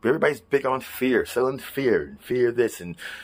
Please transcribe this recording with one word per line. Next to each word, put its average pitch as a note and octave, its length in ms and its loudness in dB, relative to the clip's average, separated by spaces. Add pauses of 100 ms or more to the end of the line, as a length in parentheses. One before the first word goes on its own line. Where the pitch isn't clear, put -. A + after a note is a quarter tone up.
everybody's D3 380 2
big C#3 240 0
on C3 160 0
fear, B2 440 0
selling C3 340 0
fear, A#2+ 600 0
fear B2 320 0
this, A#2 300 0
and F2 140 -10 (280)